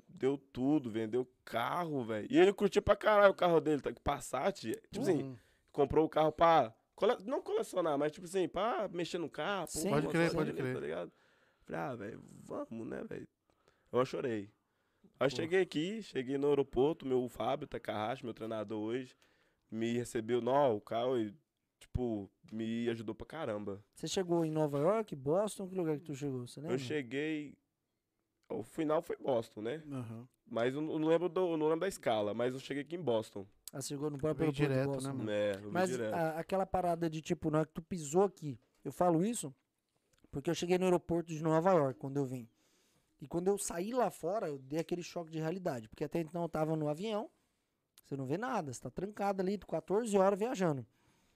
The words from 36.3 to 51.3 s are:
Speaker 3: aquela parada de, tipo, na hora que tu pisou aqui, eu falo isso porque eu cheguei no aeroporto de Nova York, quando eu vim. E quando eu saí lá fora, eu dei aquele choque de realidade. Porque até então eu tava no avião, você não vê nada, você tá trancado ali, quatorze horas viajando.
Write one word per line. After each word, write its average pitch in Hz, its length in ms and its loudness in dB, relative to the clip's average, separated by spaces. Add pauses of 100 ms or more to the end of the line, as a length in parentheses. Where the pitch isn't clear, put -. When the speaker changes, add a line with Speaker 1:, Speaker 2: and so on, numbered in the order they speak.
Speaker 3:
aquela 190 260 -2
parada 170 440 0
de, 156 120 -6
tipo, 160 280 -2
na 151 100 2
hora 156 80 2
que - 60 -18
tu 170 80 -10
pisou 160 420 0
aqui, 151 360 -4 (240)
eu 147 80 -8
falo 175 340 4
isso 208 280 -4 (800)
porque 147 180 -4
eu 165 60 2
cheguei 180 220 2
no 180 80 0
aeroporto 170 480 2
de 151 80 -6
Nova 165 300 4
York, 139 280 4
quando 139 180 -6
eu 143 80 2
vim. 123 220 -8 (760)
E 135 60 -14
quando 175 200 -2
eu 202 100 4
saí 190 360 -4
lá 233 180 2
fora, 202 380 -4
eu 143 80 -6
dei 131 220 -6
aquele 170 220 -2
choque 160 300 -10
de 160 80 -6
realidade. 160 480 -4
Porque - 160 -10
até 160 160 -2
então 170 240 -4
eu 165 60 -2
tava 160 260 0
no 151 140 0
avião, 208 400 -4 (760)
você - 140 -10
não 135 80 -4
vê 139 120 0
nada, 214 360 -2
você - 80 -12
tá 131 80 -10
trancado 202 520 -2
ali, 190 160 0
quatorze 196 600 0
horas 190 200 6
viajando. 185 480 0 (500)